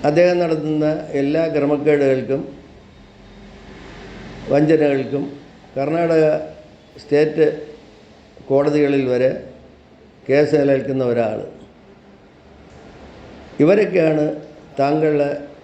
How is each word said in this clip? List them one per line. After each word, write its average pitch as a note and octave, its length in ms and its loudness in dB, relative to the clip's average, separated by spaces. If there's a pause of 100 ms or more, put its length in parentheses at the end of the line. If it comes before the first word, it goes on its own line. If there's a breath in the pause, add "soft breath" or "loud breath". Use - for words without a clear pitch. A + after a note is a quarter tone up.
അദ്ദേഹം F3 340 4
നടത്തുന്ന D#3 440 0 (340)
എല്ലാ D3 220 0 (120)
ക്രമക്കേടുകൾക്കും C#3+ 880 2 (2000)
വഞ്ചനകൾക്കും C#3+ 720 0 (520)
കർണാടക D#3+ 480 0 (800)
സ്റ്റേറ്റ് D3+ 440 2 (1040)
കോടതികളിൽ C#3+ 600 2
വരെ B2+ 180 2 (1000)
കേസ് D3 320 2
നിലനിൽക്കുന്ന C3+ 420 0 (100)
ഒരാൾ, A2 260 -2 (2250)
ഇവരൊക്കെയാണ് E3 640 2 (560)
താങ്കളുടെ D3 500 0 (340)